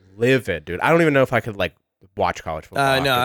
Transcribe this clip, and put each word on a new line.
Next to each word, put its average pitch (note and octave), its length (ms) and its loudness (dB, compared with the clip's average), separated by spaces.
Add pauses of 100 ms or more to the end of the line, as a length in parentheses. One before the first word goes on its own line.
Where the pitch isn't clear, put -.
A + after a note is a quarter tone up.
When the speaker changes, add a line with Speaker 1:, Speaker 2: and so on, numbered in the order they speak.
(160)
Speaker 1:
livid, A2 480 0
dude. E2+ 160 -8
I C3 100 2
don't E3 100 4
even D#3 140 2
know C3+ 80 4
if B2+ 100 0
I A#2 80 0
could, G#2 160 -8
like, F2+ 180 -4 (420)
watch F2+ 260 -2
college D#2+ 240 -10
football C#3 180 -2
Speaker 2:
Uh, C3+ 160 2
no, C3 100 0
Speaker 1:
after B2 100 2
Speaker 2:
I B2 40 2